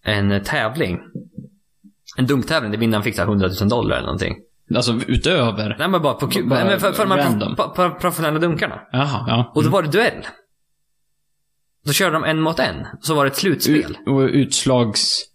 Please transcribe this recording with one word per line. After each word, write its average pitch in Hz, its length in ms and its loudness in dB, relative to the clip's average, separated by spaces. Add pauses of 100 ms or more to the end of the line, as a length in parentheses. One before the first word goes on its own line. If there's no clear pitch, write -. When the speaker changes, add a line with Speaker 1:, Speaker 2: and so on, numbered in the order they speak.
Speaker 1:
en 101 400 0
tävling. 120 540 -2 (1160)
En 127 100 0
dunktävling 131 460 0
där 107 60 -2
vinnaren 110 260 2
fick 117 100 -2
så - 80 -2
här 92 60 0
hundratusen 98 400 2
dollar 110 280 2
eller 64 100 -4
någonting. - 280 -4 (400)
Speaker 2:
Alltså 117 180 0 (140)
utöver 117 720 0
Speaker 1:
Nej, 165 100 -2
men 180 140 0
bara 135 120 2
på 123 120 -4
kul. - 220 -2
Speaker 2:
bara 135 100 2
Speaker 1:
Nej, 185 100 2
men 196 120 2
för, 196 120 0
för 220 100 -2
de 190 80 0
här 185 140 4
Speaker 2:
random. 107 300 0
Speaker 1:
prof-, - 20 -4
pa-, - 120 0
pa-, 180 220 0
professionella 160 480 -2
dunkarna. 160 360 0 (180)
Speaker 2:
Jaha, 131 360 -2
ja. 117 260 0
Speaker 1:
Och 151 80 2
då 151 60 2
Speaker 2:
Mm. - 40 2
Speaker 1:
var 190 100 4
det 151 60 -2
duell. 196 380 0 (1600)
Då 147 60 -2
körde 175 200 2
de 160 120 0
en 160 160 0
mot 160 180 0
en. 101 280 -2 (140)
Så 156 140 -2
var 143 100 4
det 135 60 2
ett - 60 -8
slutspel. 156 600 0 (100)
Speaker 2:
U-, - 40 -2
och 135 100 4 (120)
utslags 123 920 0 (100)